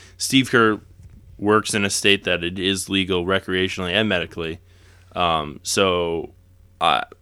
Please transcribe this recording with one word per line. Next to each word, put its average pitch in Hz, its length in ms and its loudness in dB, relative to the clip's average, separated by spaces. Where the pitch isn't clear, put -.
Steve 131 340 2
Kerr 113 300 4
works 104 360 2
in 101 100 0
a 98 60 -2
state 101 340 2
that 87 180 0
it 90 160 -6
is 95 300 -2
legal 92 380 0
recreationally 92 680 -2
and 110 160 2
medically. 82 500 -4
Um, 80 480 -2
so, 87 680 0
uh, 78 220 2